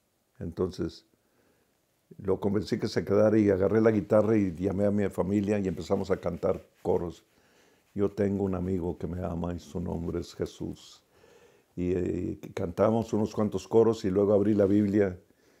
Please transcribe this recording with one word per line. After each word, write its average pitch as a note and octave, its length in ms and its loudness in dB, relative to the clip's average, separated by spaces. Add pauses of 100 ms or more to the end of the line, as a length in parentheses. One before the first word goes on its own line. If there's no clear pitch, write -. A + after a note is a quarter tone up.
(400)
Entonces, F2 640 -6 (1120)
lo F#2+ 220 -2
convencí G#2 400 -2
que A#2 80 -4
se F2 180 -4
quedara G#2 320 4
y G#2 140 4
agarré G2 300 2
la A2+ 100 6
guitarra G#2+ 440 2
y F#2+ 200 0
llamé F#2+ 300 -2
a G2+ 60 2
mi G2+ 180 0
familia G2+ 500 -2
y G2 80 -2
empezamos F#2+ 420 -2
a F#2 80 0
cantar E2+ 480 -4 (160)
coros. F2 420 -4 (680)
"Yo G2+ 180 0
tengo G2+ 320 0
un F#2+ 120 0
amigo F2+ 420 -2
que F2 100 -8
me F2+ 160 -6
ama F2 300 -6
y E2+ 60 -8
su - 200 -12
nombre E2+ 400 -6
es - 140 -12
Jesús". - 720 -10 (720)
Y, F2+ 180 -2
eh, F2+ 460 -4 (160)
cantamos G#2+ 580 0
unos G#2+ 200 0
cuantos G2+ 340 -4
coros A2+ 360 4
y G2+ 60 -2
luego G2+ 240 4
abrí G#2 220 4
la G2+ 100 6
Biblia G2+ 540 2 (400)